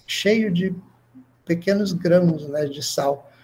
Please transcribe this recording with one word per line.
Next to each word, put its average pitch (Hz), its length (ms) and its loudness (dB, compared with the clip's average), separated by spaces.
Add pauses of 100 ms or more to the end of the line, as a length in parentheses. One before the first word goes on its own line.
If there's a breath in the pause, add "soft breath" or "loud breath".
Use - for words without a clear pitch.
cheio 214 440 0
de 180 240 0 (720)
pequenos 190 480 0
grãos, 170 560 2
né, 147 160 -2
de 143 180 -8
sal. 143 480 -4 (140 loud breath)